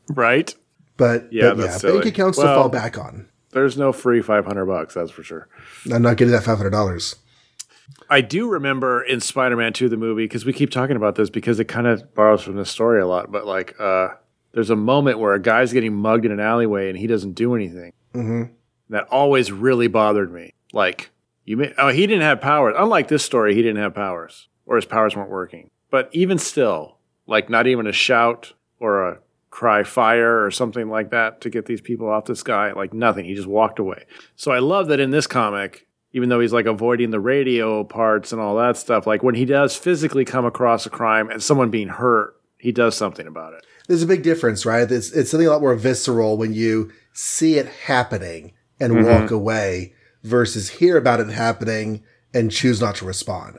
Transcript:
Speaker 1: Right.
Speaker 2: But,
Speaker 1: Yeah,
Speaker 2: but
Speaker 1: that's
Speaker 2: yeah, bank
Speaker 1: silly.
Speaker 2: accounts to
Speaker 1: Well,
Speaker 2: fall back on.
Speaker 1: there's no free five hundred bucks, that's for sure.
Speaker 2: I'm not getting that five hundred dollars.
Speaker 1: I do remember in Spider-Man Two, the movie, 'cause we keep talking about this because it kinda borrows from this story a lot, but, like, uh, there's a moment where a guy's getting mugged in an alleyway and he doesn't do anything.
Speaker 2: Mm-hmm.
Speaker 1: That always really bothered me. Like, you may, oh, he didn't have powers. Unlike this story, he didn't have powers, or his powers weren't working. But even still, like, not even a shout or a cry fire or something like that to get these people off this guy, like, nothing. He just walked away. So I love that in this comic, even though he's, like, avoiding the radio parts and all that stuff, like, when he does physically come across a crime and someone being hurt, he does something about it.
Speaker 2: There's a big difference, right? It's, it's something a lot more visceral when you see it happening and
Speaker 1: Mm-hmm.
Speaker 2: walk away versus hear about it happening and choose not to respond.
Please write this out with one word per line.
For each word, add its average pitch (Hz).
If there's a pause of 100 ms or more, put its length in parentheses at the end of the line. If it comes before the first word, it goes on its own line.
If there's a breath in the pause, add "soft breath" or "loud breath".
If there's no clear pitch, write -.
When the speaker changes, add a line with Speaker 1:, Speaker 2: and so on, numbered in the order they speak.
Speaker 1:
Right. 131 (420)
Speaker 2:
But, 117
Speaker 1:
Yeah, 113
Speaker 2:
but 107
Speaker 1:
that's 92
Speaker 2:
yeah, -
bank 196
Speaker 1:
silly. 226
Speaker 2:
accounts 190
to 185
Speaker 1:
Well, 135
Speaker 2:
fall 131
back 117
on. - (260)
Speaker 1:
there's 131
no 135
free 120
five 104
hundred 98
bucks, 85
that's 85
for 82
sure. 80 (440 loud breath)
Speaker 2:
I'm 117
not 117
getting 120
that 110
five 110
hundred 98
dollars. 95 (920 loud breath)
Speaker 1:
I 139
do 170
remember 135
in 123
Spider-Man 120
Two, 127
the 113
movie, 113
'cause 110
we 135
keep -
talking 131
about 104
this 104
because 110
it 113
kinda 117 (120)
borrows 107
from 98
this 98
story 113
a 92
lot, 90
but, 104
like, 95
uh, 92 (440)
there's 113
a 110
moment 123
where 104
a 98
guy's 117
getting 113
mugged 110
in 107
an 104
alleyway 107
and 92
he 104
doesn't 101
do 120
anything. 87 (220)
Speaker 2:
Mm-hmm. 117 (480)
Speaker 1:
That 104
always 135
really 120
bothered 104
me. 85 (180)
Like, 92 (340)
you 110
may, 139
oh, 139
he 156
didn't 196
have 143
powers. 135
Unlike 185
this 151
story, 107
he 117
didn't 107
have 98
powers, 92 (180)
or 123
his 107
powers 110
weren't 98
working. 90 (200)
But 131
even 180
still, 101 (320)
like, 107
not 113
even 117
a 101
shout 117 (280)
or 101
a 85 (320)
cry 107
fire 117
or 98
something 113
like 110
that 113
to 117
get 113
these 110
people 113
off 107
this -
guy, 104
like, 98
nothing. 110
He 92
just 95
walked 107
away. 95 (320 loud breath)
So -
I 123
love 170
that 143
in 135
this 147
comic, 101 (260)
even 123
though 120
he's, 113
like, 117
avoiding 117
the 107
radio 117
parts 107
and 113
all 104
that 120
stuff, 110
like, 107
when 120
he 123
does 139
physically 147
come 127
across 120
a -
crime 110
and 113
someone 127
being 107
hurt, 117 (240)
he 120
does 117
something 85
about 80
it. 82 (240 soft breath)
Speaker 2:
There's 170
a 165
big 180
difference, 139
right? 117
It's, 120
it's 139
something 165
a -
lot 151
more 135
visceral 117
when 110
you 110 (220 loud breath)
see -
it 131 (200)
happening 92 (260)
and 120
Speaker 1:
Mm-hmm. 113
Speaker 2:
walk 110
away 101 (300 soft breath)
versus 110
hear 175
about 120
it 107
happening 110 (300 soft breath)
and 113
choose 120
not 104
to -
respond. -